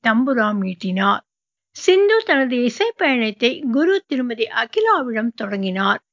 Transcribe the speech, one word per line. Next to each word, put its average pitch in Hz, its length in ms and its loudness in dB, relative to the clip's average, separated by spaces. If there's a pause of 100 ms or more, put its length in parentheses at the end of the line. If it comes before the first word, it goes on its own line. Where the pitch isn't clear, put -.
தம்புரா 233 500 2
மீட்டினார். 190 720 -2 (540)
சிந்து 403 460 4
தனது 269 400 0
இசை 247 300 0
பயணத்தை 247 580 0 (200)
குரு 311 240 2 (120)
திருமதி 247 480 -4
அகிலாவிடம் 240 800 0
தொடங்கினார். 196 680 -2 (120)